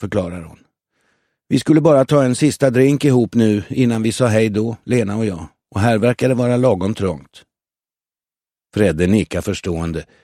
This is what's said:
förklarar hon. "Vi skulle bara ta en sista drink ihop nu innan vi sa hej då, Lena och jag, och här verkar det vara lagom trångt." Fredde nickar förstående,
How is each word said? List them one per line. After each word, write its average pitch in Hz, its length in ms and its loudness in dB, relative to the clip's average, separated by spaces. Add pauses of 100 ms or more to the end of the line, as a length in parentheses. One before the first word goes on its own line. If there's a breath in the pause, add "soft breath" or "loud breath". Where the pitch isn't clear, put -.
förklarar 92 420 -6
hon. 80 160 -20 (880)
"Vi - 100 0
skulle 156 220 2
bara 147 240 4
ta 143 200 2
en 123 100 0
sista 139 360 0
drink 135 340 2
ihop 123 300 2
nu 107 340 2
innan 117 340 0
vi 117 100 -2
sa 131 140 0
hej 110 220 2
då, 107 360 -4
Lena 110 320 -2
och 110 100 -2
jag, 82 200 -8 (240)
och 101 100 -4
här 113 180 2
verkar 123 300 0
det 131 60 0
vara 123 220 0
lagom 110 380 0
trångt." 82 500 -8 (1300)
Fredde 90 320 2
nickar 90 340 0
förstående, 82 640 -6 (180 soft breath)